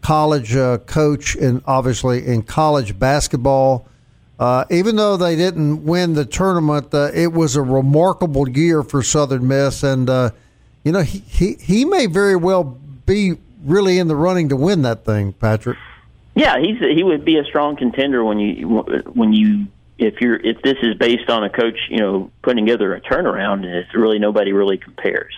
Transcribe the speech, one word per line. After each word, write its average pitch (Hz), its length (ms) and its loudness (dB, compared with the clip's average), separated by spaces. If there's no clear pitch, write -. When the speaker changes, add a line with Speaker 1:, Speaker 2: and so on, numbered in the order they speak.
Speaker 1:
college, 151 540 0
uh, 127 240 2
coach, 147 560 -2
and 131 300 0
obviously 127 600 -2
in 120 140 0
college 139 580 -2
basketball. 135 840 0
Uh, 123 300 0
even 202 280 0
though 208 180 2
they 170 200 0
didn't 156 500 -2
win 175 280 0
the 147 120 0
tournament, 156 680 -2
uh, 147 200 0
it 170 180 0
was 160 240 0
a 147 60 0
remarkable 139 880 2
year 156 340 2
for 139 180 -2
Southern 131 460 0
Miss, 135 360 0
and, 131 260 0
uh, 127 220 0
you 151 80 0
know, 190 120 2
he, 110 160 -4
he, 185 340 0
he 220 320 0
may 349 220 2
very 190 280 2
well 175 420 0
be 190 300 0
really 185 320 2
in 165 120 0
the 151 60 0
running 170 340 0
to 135 80 0
win 165 240 2
that 117 240 -2
thing, 104 280 0
Patrick. 110 440 -2
Speaker 2:
Yeah, 196 240 2
he's, 214 200 -2
he 156 240 2
would 151 200 0
be 160 140 2
a 143 80 0
strong 147 320 -2
contender 127 480 0
when 107 140 0
you, 104 280 -4
when 226 180 2
you, 107 360 2
if 107 220 -2
you're, 120 160 2
if 110 280 -4
this 135 180 2
is 113 140 0
based 120 340 0
on 113 160 0
a 98 40 -4
coach, 113 280 -2
you 110 100 -2
know, 98 300 -2
putting 120 240 0
together 104 300 0
a - 40 -14
turnaround, 101 640 -4
and 92 40 -8
it's 87 260 -8
really, 110 260 2
nobody 104 320 0
really 98 260 0
compares - 600 -8